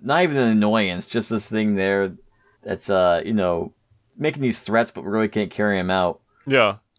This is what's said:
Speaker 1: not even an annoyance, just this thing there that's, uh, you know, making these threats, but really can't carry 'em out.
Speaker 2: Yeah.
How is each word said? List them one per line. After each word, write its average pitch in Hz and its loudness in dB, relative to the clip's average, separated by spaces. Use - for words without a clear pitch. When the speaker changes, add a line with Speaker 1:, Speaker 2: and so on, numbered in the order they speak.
Speaker 1:
not 151 2
even 156 0
an 127 2
annoyance, 104 0
just 113 -4
this 110 -4
thing 107 0
there 98 2
that's, - -8
uh, 90 4
you 101 -6
know, 87 0
making 143 -4
these 123 -2
threats, 113 -2
but - -12
really 107 0
can't 104 -4
carry 104 0
'em 90 -2
out. 92 0
Speaker 2:
Yeah. 113 2